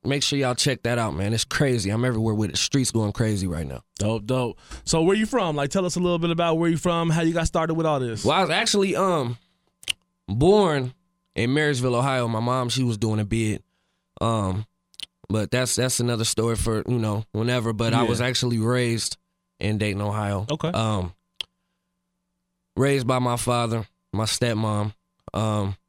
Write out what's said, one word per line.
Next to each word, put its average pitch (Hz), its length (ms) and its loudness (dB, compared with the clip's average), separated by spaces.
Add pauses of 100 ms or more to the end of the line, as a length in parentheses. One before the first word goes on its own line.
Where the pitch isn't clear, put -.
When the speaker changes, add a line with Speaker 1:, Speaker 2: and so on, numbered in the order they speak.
Speaker 1:
Make 139 200 0
sure 143 160 0
y'all 123 160 0
check 127 260 0
that 120 160 0
out, 110 160 -2
man. 98 180 -2
It's 113 120 0
crazy. 120 480 0
I'm 117 120 0
everywhere 113 300 0
with 107 160 0
it. - 80 -6
Streets - 320 0
going 107 220 0
crazy 104 340 0
right 82 220 -4
now. 64 160 -10 (160)
Speaker 2:
Dope, 104 260 -2
dope. 123 340 -2 (240)
So 160 200 2
where 196 120 4
you 214 120 0
from? 185 280 0
Like, 143 140 0
tell 190 160 0
us 175 100 -2
a 180 40 -2
little 175 180 2
bit 170 140 0
about 165 260 2
where 170 140 2
you 165 60 2
from, 170 340 0
how 165 100 2
you 165 140 2
got 165 100 0
started 160 300 0
with 160 100 0
all 151 140 2
this. 113 260 -4
Speaker 1:
Well, 143 100 4
I 190 60 4
was 170 80 2
actually, 196 460 2
um, 151 420 0 (920)
born 147 680 4 (400)
in 120 180 0
Marysville, 139 400 2
Ohio. 127 340 0
My 113 120 -2
mom, 123 300 -2
she 123 140 -2
was 117 140 0
doing 107 220 0
a 104 60 0
bid. 107 360 -2 (580)
Um, 104 460 0 (640)
but 104 220 -2
that's, 127 240 0
that's 127 240 0
another 120 260 0
story 113 300 0
for, 110 320 0
you 123 100 0
know, 110 340 -2
whenever. 113 400 0
But 110 220 0
I 117 80 4
Speaker 2:
Yeah. 117 80 2
Speaker 1:
was 117 120 0
actually 123 360 0
raised 117 600 0 (420)
in 107 180 0
Dayton, 101 240 -2
Ohio. 104 480 -2
Speaker 2:
Okay. 147 200 -2
Speaker 1:
Um, 107 440 -2 (1600)
raised 135 320 2
by 127 120 2
my 123 180 0
father, 117 480 0 (280)
my 107 120 0
stepmom. 107 680 0 (400)
Um, 104 420 0 (140)